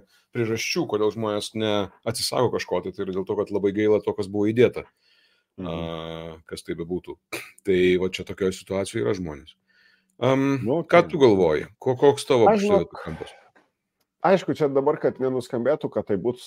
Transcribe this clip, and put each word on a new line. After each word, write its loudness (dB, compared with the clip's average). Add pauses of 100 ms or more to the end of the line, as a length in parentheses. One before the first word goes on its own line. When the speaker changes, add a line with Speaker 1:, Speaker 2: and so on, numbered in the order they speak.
(360)
Speaker 1:
priežasčių, -4
kodėl 0
žmonės -4
ne-, 0 (180)
atsisako -2
kažko, -4
tai, -8
tai -10
yra -6
dėl -4
to, -4
kad -4
labai 0
gaila 2
to, -2
kas -6
buvo -2
įdėta. 2 (720)
Speaker 2:
Mhm. -8
Speaker 1:
A, -8 (100)
kas -12
tai -8
bebūtų. -8 (480)
Tai 4 (180)
va -2
čia -10
tokioje -4
situacijoje -6
yra -2
žmonės. -12 (640)
Am, 2
Speaker 2:
Nu, -2
Speaker 1:
ką 6
Speaker 2:
tai -6
Speaker 1:
tu -4
galvoji? 4 (160)
Ko-, -2
koks 4
tavo 6
Speaker 2:
Aš, 4
Speaker 1:
šitoje 2
Speaker 2:
žinok, -14
Speaker 1:
kampas? -12 (880)
Speaker 2:
aišku, 2
čia 0
dabar, 2
kad -2
nenuskambėtų, -2
kad -4
tai 0
būtų -4